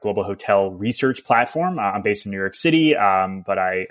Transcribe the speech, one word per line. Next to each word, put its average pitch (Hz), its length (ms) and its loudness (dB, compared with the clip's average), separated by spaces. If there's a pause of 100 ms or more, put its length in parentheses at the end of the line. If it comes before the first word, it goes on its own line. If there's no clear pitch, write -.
global 101 220 -2
hotel 98 480 0
research 120 520 -2
platform. 156 540 0
Uh, 110 60 -4
I'm 98 180 -2
based 104 240 -2
in 101 60 -8
New 98 80 -6
York 95 160 -4
City, 160 400 4
um, 95 500 2
but 98 140 -2
I, 92 320 -2